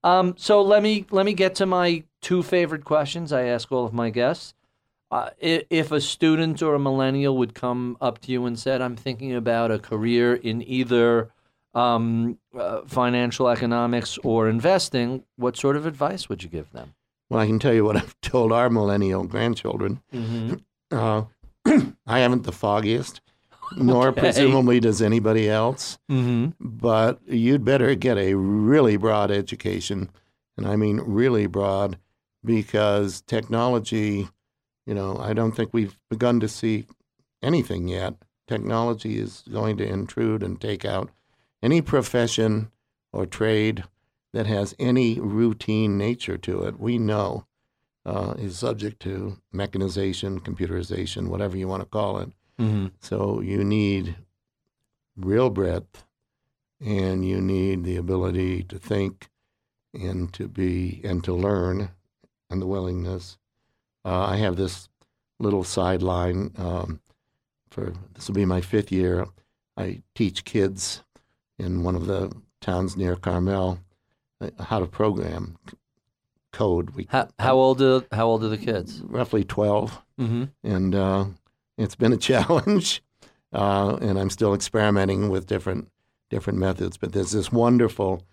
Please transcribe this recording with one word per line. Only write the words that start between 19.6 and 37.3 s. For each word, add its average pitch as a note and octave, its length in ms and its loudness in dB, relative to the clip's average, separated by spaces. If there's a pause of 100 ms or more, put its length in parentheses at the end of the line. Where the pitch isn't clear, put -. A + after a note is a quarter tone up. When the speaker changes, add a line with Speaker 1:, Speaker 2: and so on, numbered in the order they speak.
Speaker 2:
Mm-hmm. A#2 420 -4 (360)
Speaker 1:
Uh, A2 340 0 (400)
<clears throat> - 280 4 (140)
I A2+ 140 2
haven't B2 240 4
the - 80 -4
foggiest, A2 680 0 (560)
nor B2+ 320 6
Speaker 2:
Okay. B2 140 0
Speaker 1:
presumably B2+ 580 4
does A2 220 2
anybody A2 460 2
else. A2 500 -2 (120)
Speaker 2:
Mm-hmm. B2 480 0
Speaker 1:
But A2+ 680 0
you'd A#2+ 380 2
better C3 300 4
get A2 240 2
a F#2+ 160 2
really G#2+ 640 4
broad G#2 340 2
education, G2 800 -4 (460)
and G#2+ 100 -4
I G2+ 100 0
mean G#2+ 280 2
really A2+ 420 2
broad, G2 520 -2 (460)
because G#2 800 0
technology, A2 1080 -2 (580)
you G#2 80 -6
know, G2 220 -4
I G#2+ 160 -4
don't A2+ 200 0
think A2 200 -4
we've G#2+ 260 -2 (120)
begun A#2+ 300 2
to G#2+ 80 0
see A2 380 -4 (560)